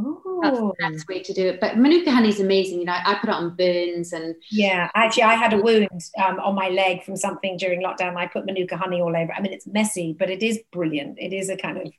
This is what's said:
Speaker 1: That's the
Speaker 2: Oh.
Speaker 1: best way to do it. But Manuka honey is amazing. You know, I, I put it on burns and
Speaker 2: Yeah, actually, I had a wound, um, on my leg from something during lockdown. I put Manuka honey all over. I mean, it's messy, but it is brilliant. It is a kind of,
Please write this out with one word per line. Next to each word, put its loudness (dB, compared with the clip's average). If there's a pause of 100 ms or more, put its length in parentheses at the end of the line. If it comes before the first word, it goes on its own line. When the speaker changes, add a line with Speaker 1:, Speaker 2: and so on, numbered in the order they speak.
(420)
Speaker 1:
That's 2
the -2
Speaker 2:
Oh. -2
Speaker 1:
best -6
way -6
to -10
do 0
it. -4
But 0
Manuka 6
honey 6
is 2
amazing. 2
You -4
know, -2
I, 0
I 2
put -4
it 0
on -4
burns 0
and -8 (160)
Speaker 2:
Yeah, 2
actually, 4
I 6
had 2
a 4
wound, 4 (340)
um, 0
on 0
my -2
leg 0
from -10
something -4
during -2
lockdown. -4
I -4
put -6
Manuka -4
honey -2
all 0
over. -2
I -6
mean, -2
it's -14
messy, -2
but 0
it -4
is 0 (120)
brilliant. -4
It -8
is -6
a -4
kind -8
of, -12